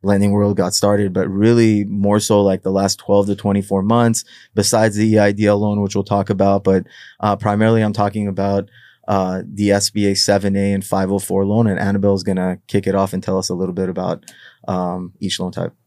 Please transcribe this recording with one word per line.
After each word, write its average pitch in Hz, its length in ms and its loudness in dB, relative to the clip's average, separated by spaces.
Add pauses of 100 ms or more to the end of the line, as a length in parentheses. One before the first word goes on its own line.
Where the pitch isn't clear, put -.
lending 101 260 4
world 104 260 2
got 90 200 -2
started, 101 360 2
but 92 160 -2
really 107 580 2
more 101 340 0
so, 104 240 2
like, 95 180 2
the 95 100 -4
last 98 280 0
twelve 101 260 2
to 101 100 -2
twenty-four 101 460 -2
months, 117 440 2 (280)
besides 107 420 2
the 107 180 2
E 110 40 4
I 104 140 4
D 104 160 0
L 104 100 4
loan, 104 240 0
which 98 140 -4
we'll 101 80 0
talk 101 260 -2
about. 98 340 2
But, 95 220 2 (340)
uh, 104 160 0
primarily 107 460 2
I'm 107 120 0
talking 104 340 -2
about, 98 420 -2 (380)
uh, 95 360 -2
the 101 280 -2
S 101 180 0
B 104 160 -2
A 98 100 2
seven 98 400 0
A 98 160 0
and 98 140 -4
five 95 260 -2
oh 101 60 0
four 98 300 -2
loan, 113 180 2
and 95 140 0
Annabelle's 101 420 0
gonna 92 460 -4
kick 98 180 -2
it 95 80 -2
off 98 180 0
and 92 120 -8
tell 95 160 -2
us 92 100 -6
a 92 60 -4
little 92 180 -4
bit 92 160 -4
about, 92 340 -6 (440)
um, 90 520 -6
each - 200 -6
loan 92 120 -6
type. 87 220 -8 (140)